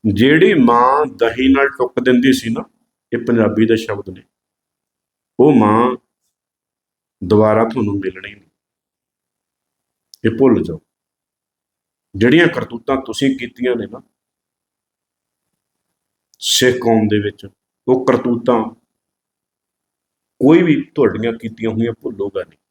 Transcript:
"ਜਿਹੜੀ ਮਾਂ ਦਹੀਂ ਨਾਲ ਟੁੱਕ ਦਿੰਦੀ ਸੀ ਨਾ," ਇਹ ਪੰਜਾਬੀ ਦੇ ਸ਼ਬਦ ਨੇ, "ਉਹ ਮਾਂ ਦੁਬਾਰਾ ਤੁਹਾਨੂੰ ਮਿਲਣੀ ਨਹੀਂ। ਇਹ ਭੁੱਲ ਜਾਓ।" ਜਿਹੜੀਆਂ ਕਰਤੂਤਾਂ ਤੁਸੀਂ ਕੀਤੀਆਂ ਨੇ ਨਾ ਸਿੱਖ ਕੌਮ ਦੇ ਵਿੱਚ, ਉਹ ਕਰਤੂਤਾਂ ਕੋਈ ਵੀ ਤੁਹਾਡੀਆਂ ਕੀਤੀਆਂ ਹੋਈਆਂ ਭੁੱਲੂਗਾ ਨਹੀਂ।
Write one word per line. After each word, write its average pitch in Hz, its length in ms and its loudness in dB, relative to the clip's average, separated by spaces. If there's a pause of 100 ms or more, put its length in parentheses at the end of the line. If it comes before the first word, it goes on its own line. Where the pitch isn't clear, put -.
"ਜਿਹੜੀ 139 480 4
ਮਾਂ 127 520 2
ਦਹੀਂ 127 500 0
ਨਾਲ 139 140 2
ਟੁੱਕ 123 300 -4
ਦਿੰਦੀ 127 340 2
ਸੀ 117 160 -4
ਨਾ," 127 140 -6 (500)
ਇਹ 120 120 -6
ਪੰਜਾਬੀ 110 400 0
ਦੇ 113 100 2
ਸ਼ਬਦ 101 340 -8
ਨੇ, 92 140 -18 (1160)
"ਉਹ 143 140 6
ਮਾਂ 117 420 2 (1300)
ਦੁਬਾਰਾ 107 400 2
ਤੁਹਾਨੂੰ 113 300 -4
ਮਿਲਣੀ 95 420 -10
ਨਹੀਂ। - 140 -20 (1800)
ਇਹ 113 120 0
ਭੁੱਲ 117 260 4
ਜਾਓ।" 80 180 -10 (1300)
ਜਿਹੜੀਆਂ 139 320 4
ਕਰਤੂਤਾਂ 123 500 -6
ਤੁਸੀਂ 135 400 -4
ਕੀਤੀਆਂ 123 380 -4
ਨੇ 107 120 -8
ਨਾ 117 140 -18 (2500)
ਸਿੱਖ 123 380 0
ਕੌਮ 113 300 0
ਦੇ 104 120 0
ਵਿੱਚ, 101 280 -8 (400)
ਉਹ 131 180 0
ਕਰਤੂਤਾਂ 120 580 0 (1800)
ਕੋਈ 160 220 4
ਵੀ 156 320 -2
ਤੁਹਾਡੀਆਂ 113 380 -2
ਕੀਤੀਆਂ 113 380 -8
ਹੋਈਆਂ 113 220 -4
ਭੁੱਲੂਗਾ 98 500 -10
ਨਹੀਂ। - 160 -20 (120)